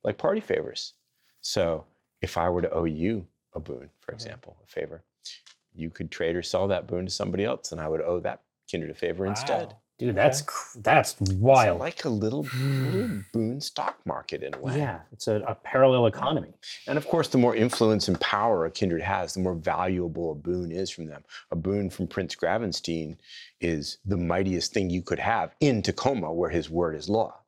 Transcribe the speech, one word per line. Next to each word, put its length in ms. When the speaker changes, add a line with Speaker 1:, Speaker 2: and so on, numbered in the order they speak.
Speaker 1:
like 160
party 220
favors. 540
So 440
if 160
I 140
were 120
to 100
owe 120
you 420
a 60
boon, 280
for 120
Speaker 2:
Mm-hmm. 40
Speaker 1:
example, 460
a 40
favor, 360
you 160
could 200
trade 260
or 60
sell 260
that 180
boon 200
to 60
somebody 320
else, 260
and 100
I 80
would 120
owe 200
that 220
kindred 240
a 40
favor 300
Speaker 3:
Wow. 60
Speaker 1:
instead. 460
Speaker 4:
Dude, 160
that's 280
Speaker 2:
Okay. 60
Speaker 4:
cr-, 320
that's 400
Speaker 1:
It's 120
Speaker 4:
wild. 480
Speaker 1:
like 240
a 60
little, 340
Speaker 3:
Hmm. 400
Speaker 1:
little 380
boon 300
stock 420
market 380
in 120
a 40
way. 200
Speaker 4:
Yeah, 220
it's 140
a, 100
a 80
parallel 520
economy. 460
Speaker 1:
And 120
of 100
course, 200
the 100
more 180
influence 520
and 120
power 460
a 40
kindred 320
has, 320
the 60
more 140
valuable 800
a 20
boon 360
is 200
from 160
them. 180
A 60
boon 320
from 200
Prince 280
Gravenstein 800
is 440
the 140
mightiest 560
thing 160
you 120
could 160
have 420
in 220
Tacoma, 500
where 180
his 180
word 260
is 140
law. 400